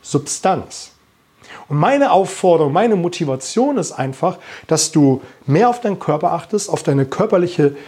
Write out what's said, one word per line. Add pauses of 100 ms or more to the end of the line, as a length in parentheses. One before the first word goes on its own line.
Substanz. (760)
Und
meine
Aufforderung,
meine
Motivation
ist
einfach, (300)
dass
du (260)
mehr
auf
deinen
Körper
achtest,
auf
deine
körperliche (140)